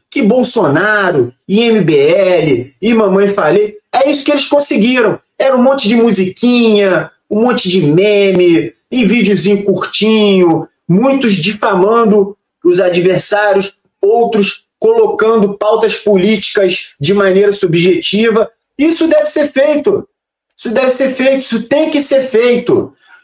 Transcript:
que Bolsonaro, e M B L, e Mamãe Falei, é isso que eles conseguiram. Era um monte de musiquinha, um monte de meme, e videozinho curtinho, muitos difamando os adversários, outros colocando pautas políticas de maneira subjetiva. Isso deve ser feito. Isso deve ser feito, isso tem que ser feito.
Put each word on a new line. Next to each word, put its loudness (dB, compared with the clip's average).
que -4
Bolsonaro, 0
e 0
M 0
B 0
L, 0
e 0
Mamãe 2
Falei, -2
é 2
isso -4
que 0
eles 0
conseguiram. 0
Era 0
um 2
monte 0
de 2
musiquinha, 0
um -2
monte -2
de 0
meme, 2
e 0
videozinho 0
curtinho, 0
muitos 2
difamando 0
os 2
adversários, 0
outros 0
colocando 0
pautas 0
políticas -2
de -2
maneira 2
subjetiva. 0
Isso 0
deve 2
ser -2
feito. 0
Isso -10
deve 0
ser -2
feito, 0
isso -4
tem 0
que -2
ser 0
feito. 0